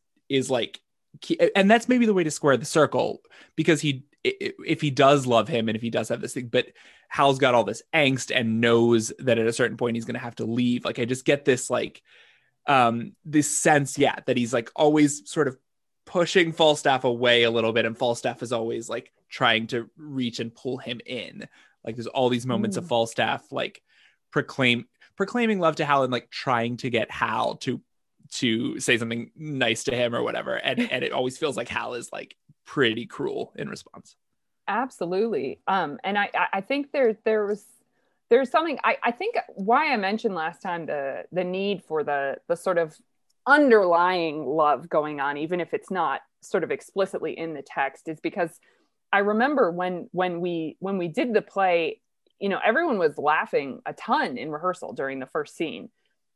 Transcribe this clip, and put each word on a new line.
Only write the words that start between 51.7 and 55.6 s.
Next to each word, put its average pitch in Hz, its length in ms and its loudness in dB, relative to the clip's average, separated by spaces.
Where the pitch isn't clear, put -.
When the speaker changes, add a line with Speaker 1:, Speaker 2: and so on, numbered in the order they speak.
Speaker 2:
you 196 80 -4
know, 202 160 -2
everyone 269 340 2
was 156 200 0
laughing 151 640 -2
a 151 80 -8
ton 220 460 -4
in 147 120 -8
rehearsal 156 440 -6
during 135 260 -6
the 127 60 -10
first - 300 -8
scene. 120 340 -8